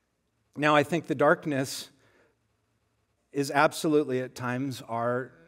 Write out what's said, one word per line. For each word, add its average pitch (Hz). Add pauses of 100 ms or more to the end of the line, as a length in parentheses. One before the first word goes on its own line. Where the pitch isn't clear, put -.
(540)
Now, 151
I 147
think 160
the 156
darkness 147 (1400)
is 143
absolutely 147
at 127
times 127
our 120 (160)